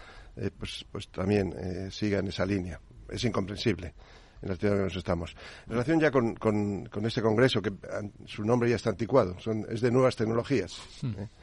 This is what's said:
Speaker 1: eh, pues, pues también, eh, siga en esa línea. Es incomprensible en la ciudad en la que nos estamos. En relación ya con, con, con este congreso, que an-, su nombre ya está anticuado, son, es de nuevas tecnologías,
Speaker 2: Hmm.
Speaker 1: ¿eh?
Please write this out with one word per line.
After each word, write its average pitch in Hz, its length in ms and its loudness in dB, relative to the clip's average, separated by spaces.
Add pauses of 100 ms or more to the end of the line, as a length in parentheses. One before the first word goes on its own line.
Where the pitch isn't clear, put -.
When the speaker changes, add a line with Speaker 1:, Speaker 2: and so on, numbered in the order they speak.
(360)
Speaker 1:
eh, - 220 -4
pues, - 340 -10
pues - 180 -10
también, 95 480 2
eh, 92 340 -6
siga 101 280 0
en 95 80 -2
esa - 180 -2
línea. 92 340 -2 (300)
Es 101 140 -6
incomprensible 98 680 -2 (480)
en 98 80 -8
la 95 60 -2
ciudad 101 200 2
en 98 60 2
la 95 60 0
que 92 60 -4
nos 90 40 -4
estamos. 87 380 -2 (320)
En - 60 -8
relación 123 260 2
ya 151 100 6
con, 120 260 2
con, 104 500 0
con 104 200 -6
este 117 160 0
congreso, 110 400 4
que 98 80 0
an-, 98 420 -8 (140)
su - 180 -8
nombre 120 260 4
ya 117 80 4
está - 120 0
anticuado, 101 500 2
son, 110 300 -4
es 107 120 -4
de 123 100 4
nuevas 127 240 6
tecnologías, 113 640 0 (220)
Speaker 2:
Hmm. 131 180 -4
Speaker 1:
¿eh? 104 100 -8 (140)